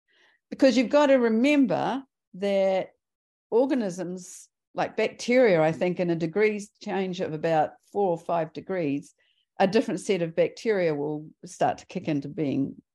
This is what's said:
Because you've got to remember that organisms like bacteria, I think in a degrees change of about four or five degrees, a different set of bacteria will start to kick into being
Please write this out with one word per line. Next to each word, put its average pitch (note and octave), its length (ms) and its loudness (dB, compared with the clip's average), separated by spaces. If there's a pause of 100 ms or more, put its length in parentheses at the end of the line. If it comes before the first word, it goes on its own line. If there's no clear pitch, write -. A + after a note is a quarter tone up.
(520)
Because B3+ 260 4
you've B3 120 0
got D4 180 4
to C4+ 80 6
remember A#3 880 2 (320)
that F#3+ 560 0 (580)
organisms F#3+ 1000 -2 (280)
like F3 200 -4
bacteria, A3 680 2
I D#3+ 100 4
think F3+ 280 -2
in F3 120 0
a E3+ 40 2
degrees G3+ 540 -2 (120)
change F#3 400 -6
of D#3 120 -6
about D#3 380 0 (200)
four G3+ 200 -2
or E3 80 -4
five E3 340 -4
degrees, D#3+ 600 -6 (440)
a G3 80 4
different G3 320 0
set F#3 220 -2
of E3 140 -4
bacteria F3 600 0
will D3+ 300 -6 (180)
start D#3+ 360 -2
to - 80 -20
kick - 200 -8
into C#3+ 220 -4
being C#3 460 -4 (200)